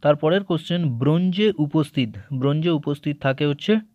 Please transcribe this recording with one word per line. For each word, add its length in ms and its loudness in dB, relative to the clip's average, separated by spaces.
তারপরের 460 2
কোশ্চেন, 320 -2
ব্রোঞ্জে 480 2
উপস্থিত, 440 -2
ব্রোঞ্জে 400 0
উপস্থিত 360 -4
থাকে 240 0
হচ্ছে 240 0